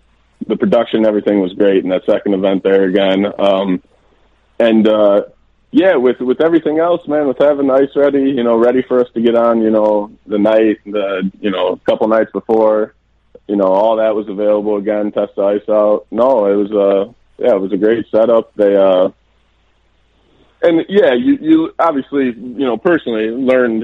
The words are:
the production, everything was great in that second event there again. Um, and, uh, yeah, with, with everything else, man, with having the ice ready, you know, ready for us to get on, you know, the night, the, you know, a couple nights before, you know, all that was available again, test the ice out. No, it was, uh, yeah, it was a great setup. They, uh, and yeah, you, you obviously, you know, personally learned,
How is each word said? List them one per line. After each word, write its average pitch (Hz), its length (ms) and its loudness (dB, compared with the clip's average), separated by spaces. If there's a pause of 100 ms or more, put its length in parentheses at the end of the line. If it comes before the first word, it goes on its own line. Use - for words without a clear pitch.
(460)
the 110 100 -4
production, 113 500 0
everything 104 340 0
was 92 140 -4
great 98 300 0
in 90 60 -6
that 92 160 -2
second 101 300 -2
event 95 260 -2
there 98 220 2
again. 98 420 0 (140)
Um, 98 420 0 (800)
and, 110 280 2
uh, 104 360 2 (500)
yeah, 175 220 2
with, 123 240 0
with 127 220 -2
everything 160 380 0
else, 175 280 -2
man, 147 200 -2
with 127 100 -4
having 143 300 2
the 131 60 0
ice 139 220 0
ready, 139 360 2
you 123 120 -2
know, 117 140 2
ready 123 240 2
for 127 180 0
us 123 140 0
to 117 80 -4
get 117 140 2
on, 117 260 2
you 110 80 2
know, 107 420 0 (160)
the 107 100 -4
night, 110 460 2
the, 98 560 -6
you 104 100 -4
know, 92 240 -2
a - 60 -8
couple 110 300 -2
nights 110 240 0
before, 107 600 0 (540)
you 104 80 -4
know, 98 120 0
all 104 280 2
that 110 180 -2
was 104 140 -6
available 104 480 -2
again, 104 380 -4
test 104 220 -6
the 101 80 -2
ice 104 260 -2
out. 107 420 0
No, 117 360 0
it 101 80 0
was, 101 180 -2
uh, 101 400 0 (240)
yeah, 120 160 0
it 95 80 0
was 95 100 -6
a 104 60 -4
great 107 340 0
setup. 113 440 0
They, 101 200 2
uh, 95 360 2 (1500)
and 165 280 2
yeah, 190 240 2
you, 135 280 0
you 160 380 0
obviously, 139 460 -2
you 123 400 -8
know, 117 100 -2
personally 113 540 -2
learned, 123 540 0